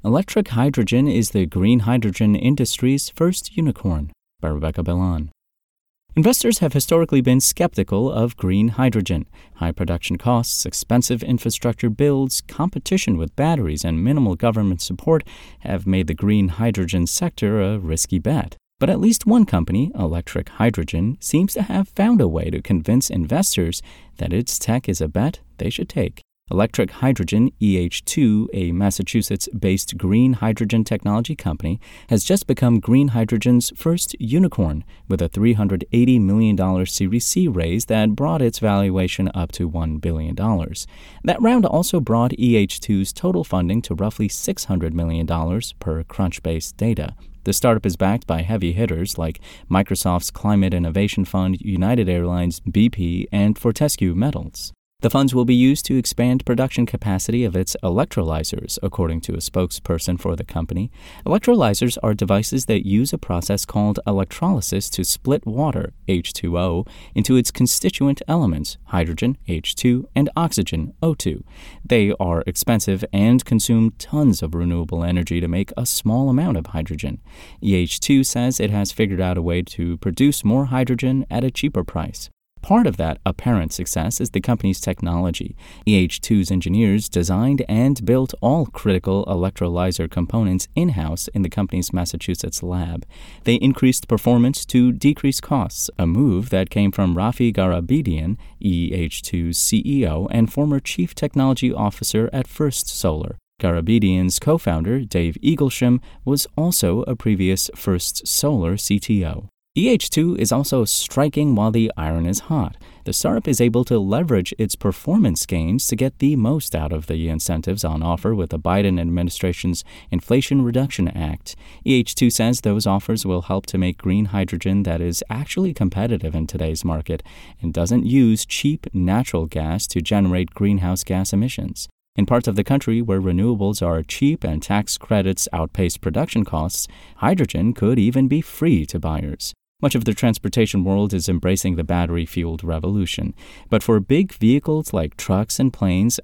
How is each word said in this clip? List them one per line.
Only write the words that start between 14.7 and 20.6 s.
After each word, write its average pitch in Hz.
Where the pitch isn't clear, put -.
support 156
have 98
made 92
the 80
green 101
hydrogen 92
sector 110
a 101
risky 95
bet. 123
But 135
at -
least 220
one 220
company, 101
Electric 85
Hydrogen, 104